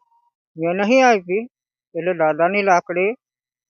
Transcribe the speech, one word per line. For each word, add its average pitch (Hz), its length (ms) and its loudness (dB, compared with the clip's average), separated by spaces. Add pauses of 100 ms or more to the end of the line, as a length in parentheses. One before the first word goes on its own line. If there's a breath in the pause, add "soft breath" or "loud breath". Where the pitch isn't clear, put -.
(560)
મેં 165 200 -4
નહીં 247 320 2
આપી. 202 400 -2 (460)
એટલે 170 200 -4
દાદાની 165 480 0
લાકડી 185 480 0 (600)